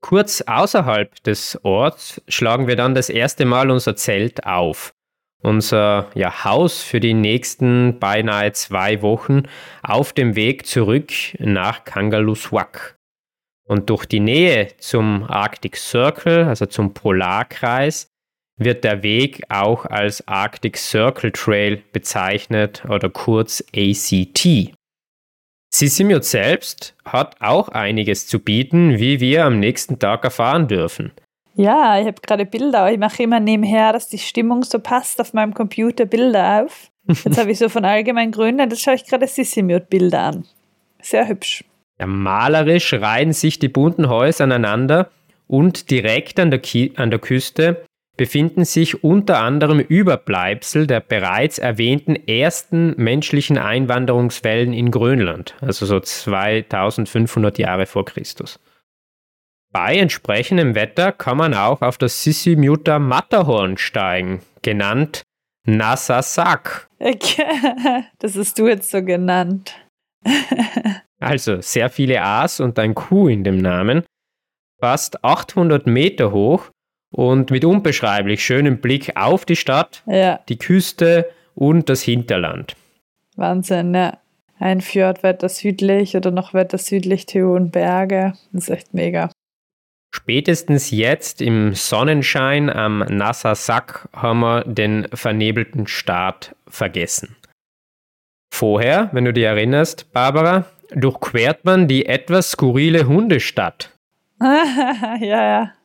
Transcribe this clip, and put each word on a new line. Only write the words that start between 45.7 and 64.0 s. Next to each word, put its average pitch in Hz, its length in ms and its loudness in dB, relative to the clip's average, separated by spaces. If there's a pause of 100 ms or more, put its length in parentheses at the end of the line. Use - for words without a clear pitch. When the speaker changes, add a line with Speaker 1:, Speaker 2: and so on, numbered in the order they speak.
Speaker 1:
direkt 117 480 0
an 175 100 4
der 131 120 0
Ki-, 123 340 -2
an 117 140 0
der 110 100 0
Küste 156 640 -2 (320)
befinden 147 480 0
sich - 400 0
unter 180 380 4
anderem 147 400 2
Überbleibsel 139 1080 0
der 120 140 0
bereits 104 560 -2
erwähnten 123 580 0
ersten 160 800 -2
menschlichen 143 600 0
Einwanderungswellen 123 1120 0
in 120 200 0
Grönland, 117 680 0
also 135 260 -4
so 98 140 2
zweitausendfünfhundert 107 1600 -2
Jahre 92 280 -2
vor 98 200 -4
Christus. - 540 -14 (1120)
Bei 98 260 0
entsprechendem 147 760 0
Wetter 110 380 0
kann 131 260 -4
man 156 160 2
auch 107 300 0
auf 127 160 -2
das - 240 -2
Sisimiuta 151 720 2
Matterhorn 131 800 0
steigen, 92 640 -4 (220)